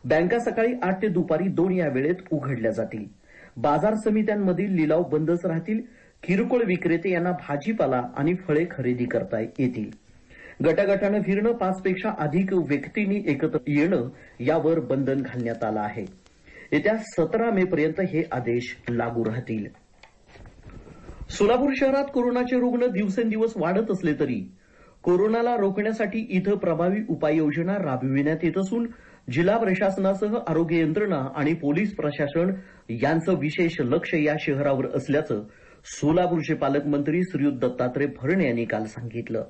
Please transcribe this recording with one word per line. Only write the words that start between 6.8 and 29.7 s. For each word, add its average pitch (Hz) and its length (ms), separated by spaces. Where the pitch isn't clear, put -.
यांना 175 200
भाजीपाला 143 720
आणि 151 160
फळे 165 380
खरेदी 123 340
करता 117 340
येतील. 113 500
गटागटानं 196 560
फिरणं, 208 300
पाचपेक्षा 190 580
अधिक 165 340
व्यक्तींनी 190 760
एकत्र 156 300
येणं 147 420
यावर 156 400
बंधन 135 420
घालण्यात 117 420
आलं 107 160
आहे. 104 260
येत्या 151 260
सतरा 220 540
मे 190 120
पर्यंत 160 380
हे 160 300
आदेश 120 440
लागू 117 360
राहतील. 110 400
सोलापूर 247 460
शहरात 277 280
कोरोनाचे 247 460
रुग्ण 240 260
दिवसेंदिवस 220 680
वाढत 190 360
असले 165 220
तरी 127 380
कोरोनाला 220 520
रोखण्यासाठी 208 720
इथं 196 280
प्रभावी 175 420
उपाययोजना 160 640
राबविण्यात 139 680
येत 170 140
असून 214 300
जिल्हा 175 260
प्रशासनासह 196 800